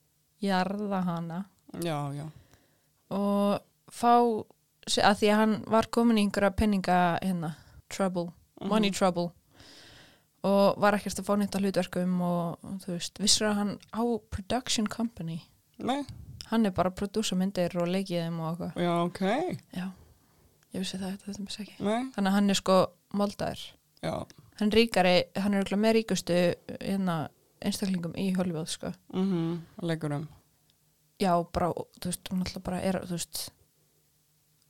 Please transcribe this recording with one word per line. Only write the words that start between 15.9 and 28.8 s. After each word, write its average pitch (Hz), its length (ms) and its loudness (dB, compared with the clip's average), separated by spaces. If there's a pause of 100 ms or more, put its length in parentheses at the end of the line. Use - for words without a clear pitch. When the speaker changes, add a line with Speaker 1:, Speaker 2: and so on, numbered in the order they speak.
Speaker 1:
Hann 226 200 2
er 196 40 0
bara 185 200 0
að 185 60 -8
prodúsa 202 400 -4
myndir 185 400 0
og 175 120 0
leikið 180 400 -2
þeim 165 120 -4
og 160 180 -4
eitthvað. 175 180 -8
Speaker 2:
Já, 170 280 2
ok. 202 540 -2 (160)
Speaker 1:
Já. 185 160 -6 (840)
Ég 185 60 -4
vissi 190 180 -6
það, 190 200 -6
þetta 202 280 -10
vissi - 160 -10
ekki. - 180 -14
Speaker 2:
Nei. 226 320 -2
Speaker 1:
Þannig 202 160 0
að 190 40 4
hann 202 180 4
er 196 40 4
sko 185 320 4 (280)
moldaður. - 460 -4 (420)
Speaker 2:
Já. - 240 -4 (320)
Speaker 1:
Hann 214 120 2
er 208 60 2
ríkari, 185 480 4 (120)
hann 202 180 0
er 196 100 2
örugglega 196 160 0
með 220 140 6 (100)
ríkustu, 175 500 2 (260)
hérna, 185 480 -2 (340)
einstaklingum 190 520 -4
í 190 220 -2
Hollywood, 170 320 -2
sko. - 240 -8 (200)